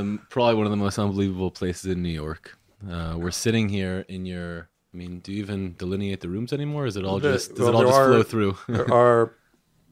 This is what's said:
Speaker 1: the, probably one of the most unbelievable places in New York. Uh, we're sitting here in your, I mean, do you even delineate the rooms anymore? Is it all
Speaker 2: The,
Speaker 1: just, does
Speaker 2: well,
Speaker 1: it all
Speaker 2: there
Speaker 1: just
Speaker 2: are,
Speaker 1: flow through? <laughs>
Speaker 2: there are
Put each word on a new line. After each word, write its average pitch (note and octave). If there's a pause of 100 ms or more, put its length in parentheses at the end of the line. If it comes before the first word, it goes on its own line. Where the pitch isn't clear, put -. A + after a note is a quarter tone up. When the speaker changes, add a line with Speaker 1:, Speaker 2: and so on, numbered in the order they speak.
Speaker 1:
the, G#2 (100)
probably A#2+
one G#2+
of G#2
the G#2
most G2+
unbelievable F#2+
places F#2
in F2+
New F2
York. D#2 (320)
Uh, E2
we're E2+
sitting A2
here F#2+
in F#2
your, F2 (240)
I F#2
mean, F2
do G2
you G2+
even F#2+
delineate G2
the F2
rooms A2
anymore? D3
Is G#2+
it G2
all F#2+
Speaker 2:
The, C#3
Speaker 1:
just, -
does -
Speaker 2:
well, A#2+
Speaker 1:
it A#2
all A#2
Speaker 2:
there B2+
Speaker 1:
just C3+
Speaker 2:
are, C3+
Speaker 1:
flow A2+
through? G#2
<laughs> -
Speaker 2:
there A#2+
are A#2+ (580)